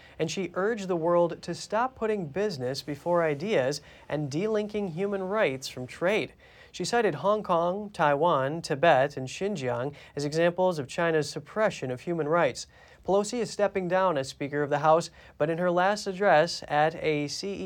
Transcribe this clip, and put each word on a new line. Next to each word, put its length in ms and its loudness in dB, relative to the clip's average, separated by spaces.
And 120 -2
she 220 -6
urged 340 -2
the 80 -2
world 460 2
to 140 -8
stop 420 -4
putting 300 -2
business 560 -4
before 400 0
ideas 580 0
and 200 -4
delinking 640 -2
human 300 -4
rights 460 -2
from 180 -10
trade. 480 -2
She 140 -8
cited 320 2
Hong 260 0
Kong, 520 0
Taiwan, 680 2
Tibet, 560 4
and 100 -6
Xinjiang 680 -4
as 120 -4
examples 520 2
of 80 -6
China's 440 0
suppression 600 -4
of 120 -6
human 260 -2
rights. 380 0
Pelosi 320 0
is 120 -4
stepping 360 -2
down 320 2
as 100 -4
Speaker 360 -4
of 40 -4
the 120 0
House, 300 4
but 100 2
in 100 -2
her 120 2
last 380 2
address 580 4
at 300 2
a 320 0
C 240 -8